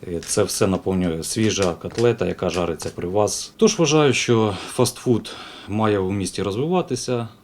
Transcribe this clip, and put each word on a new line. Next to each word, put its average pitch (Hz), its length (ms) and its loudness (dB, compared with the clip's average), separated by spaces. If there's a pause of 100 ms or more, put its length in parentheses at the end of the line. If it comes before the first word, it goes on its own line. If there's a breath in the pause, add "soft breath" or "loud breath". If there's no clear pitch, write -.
е, 85 120 -4
це - 220 0
все 101 240 0
наповнює 92 560 0
свіжа 98 600 0
котлета, 113 440 0
яка 87 240 -2
жариться 85 440 -4
при 87 140 -6
вас. 101 480 0
Тож 220 220 4
вважаю, 151 340 4
що 110 420 2 (140 loud breath)
фастфуд - 680 0 (340 loud breath)
має 104 300 2
у 95 140 0
місті 95 300 -4
розвиватися 123 840 -2 (160)